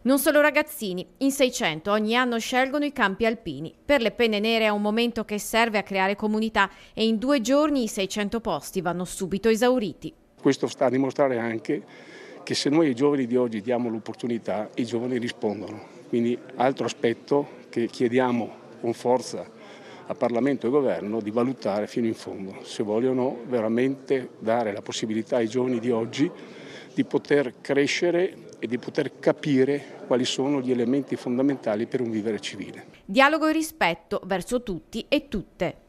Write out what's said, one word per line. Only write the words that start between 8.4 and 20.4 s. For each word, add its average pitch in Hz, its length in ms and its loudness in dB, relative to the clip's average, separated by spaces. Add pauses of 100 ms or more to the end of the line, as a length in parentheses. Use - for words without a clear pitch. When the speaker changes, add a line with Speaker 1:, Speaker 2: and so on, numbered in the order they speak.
Speaker 1:
vanno 175 240 -2
subito 190 460 -2
esauriti. 226 640 2 (280)
Speaker 2:
Questo 139 260 4
sta 131 180 0
a 123 40 6
dimostrare 131 480 2
anche 113 460 -2 (600)
che 127 120 -4
se - 140 0
noi 160 180 4
ai 123 80 2
giovani 139 320 2
di 120 80 0
oggi 120 240 2
diamo 120 300 0
l'opportunità, 110 880 -4
i 123 100 -2
giovani 120 320 -2
rispondono. 107 640 -4 (260)
Quindi 120 300 0 (180)
altro 131 300 0
aspetto 139 640 0 (200)
che 117 200 -2
chiediamo 120 640 0 (280)
con 117 140 -2
forza 120 520 0 (600)
a 107 100 -6
Parlamento 120 500 0